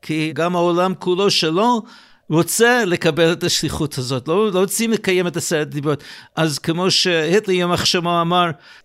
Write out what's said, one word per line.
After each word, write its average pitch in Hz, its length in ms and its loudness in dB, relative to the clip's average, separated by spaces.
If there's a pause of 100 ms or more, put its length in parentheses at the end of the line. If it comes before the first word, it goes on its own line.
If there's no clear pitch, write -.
כי 156 320 -4
גם 170 220 -2
העולם 175 440 2
כולו 180 320 0
שלו 202 520 0 (460)
רוצה 226 560 2
לקבל 165 460 2
את 170 120 -4
השליחות 151 540 -2
הזאת, 127 300 -6
לא, 202 240 0
לא 180 80 0
רוצים 220 320 0
לקיים 190 360 0
את 170 100 -4
עשרת 156 300 -2
הדיברות. 143 360 -2 (320)
אז 156 240 -2
כמו 175 320 -2
שהיטלר 180 600 0
יום 175 180 0
אחשמו 175 500 0
אמר, 170 300 2 (340)